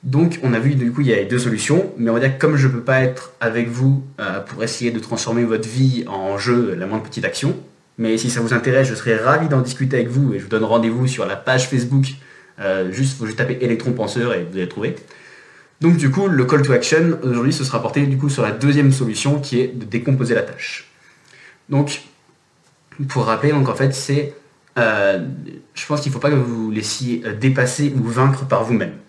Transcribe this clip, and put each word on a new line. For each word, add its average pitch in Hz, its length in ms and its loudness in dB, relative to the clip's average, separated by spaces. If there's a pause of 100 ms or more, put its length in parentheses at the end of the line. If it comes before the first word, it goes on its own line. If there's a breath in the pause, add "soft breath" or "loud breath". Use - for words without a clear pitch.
Donc 156 400 2
on 127 100 2
a 113 60 2
vu, 139 160 2
du 123 180 0
coup, 147 80 -4
il 143 60 2
y 117 80 4
a 98 100 2
deux 117 140 -2
solutions, 123 580 0
mais 117 140 0
on 113 40 2
va 117 60 2
dire 135 160 2
que - 40 -6
comme 151 160 4
je 135 120 4
peux 120 140 -2
pas 131 180 2
être 127 400 -2
avec 117 280 -2
vous, 131 360 2 (160)
euh, 98 200 -4
pour 98 220 -10
essayer 117 280 -4
de 113 80 -4
transformer 117 460 -2
votre 110 220 0
vie 123 400 2
en 98 320 -4
jeu, 120 400 0
la 90 80 -6
moindre 107 180 -4
petite - 200 -8
action, - 320 -2 (400)
mais 113 220 0
si 120 100 -2
ça 117 120 -2
vous 113 120 0
intéresse, 131 360 2
je 113 60 -4
serais 113 220 0
ravi 147 320 2
d'en 135 140 2
discuter 131 340 -2
avec 117 120 0
vous 127 260 0
et 98 40 -4
je 95 60 -8
vous 98 60 -10
donne 110 140 0
rendez-vous 113 420 2
sur 123 180 -2
la 95 120 -4
page 131 320 0
Facebook, 135 380 2 (540 loud breath)
euh, 95 320 -2
juste, 131 240 -2
faut 117 80 -8
juste 107 140 -8
taper 120 240 -2
Électron 117 300 0
Penseur 117 420 -2
et 87 160 -4
vous 92 80 -8
allez 90 100 -4
trouver. 127 280 -6 (840 loud breath)
Donc 170 160 6
du 143 140 2
coup, 196 180 2
le 139 160 4
call 139 180 4
to 135 100 4
action 160 500 2
aujourd'hui, 123 300 2
ce 139 120 -2
sera - 180 -4
porté 143 240 0
du 139 100 2
coup 139 120 0
sur 131 140 0
la 107 100 0
deuxième 139 400 4
solution 135 480 0
qui 123 200 0
est 127 80 2
de 110 160 -8
décomposer 117 500 0
la - 80 2
tâche. - 480 -10 (800 loud breath)
Donc, 143 340 0 (1040)
pour 127 160 -2
rappeler, 113 260 2
donc 139 180 2
en 110 60 -2
fait, 135 200 2
c'est, 143 400 -2 (440)
euh, 101 400 2 (560)
je - 120 -12
pense 147 140 -2
qu'il 135 120 -2
faut 143 80 -4
pas 143 100 2
que 147 60 4
vous 117 300 0
vous 107 40 -4
laissiez, 107 560 -4
euh, 107 80 -6
dépasser 131 640 2
ou 117 80 0
vaincre 131 420 2
par 107 180 0
vous-même. 104 280 -2 (160)